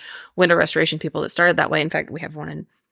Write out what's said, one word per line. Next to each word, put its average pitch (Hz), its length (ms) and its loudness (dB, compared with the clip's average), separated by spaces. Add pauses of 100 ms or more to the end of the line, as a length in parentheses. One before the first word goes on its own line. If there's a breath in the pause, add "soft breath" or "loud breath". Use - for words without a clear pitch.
(340 loud breath)
window 170 220 6
restoration 160 420 0
people 156 220 -6
that 151 80 -4
started 175 300 2
that 156 120 0
way. 156 120 0
In 160 80 -2
fact, 156 200 -4
we 160 120 -10
have 156 120 -14
one 151 140 -12
in 156 180 -12 (260)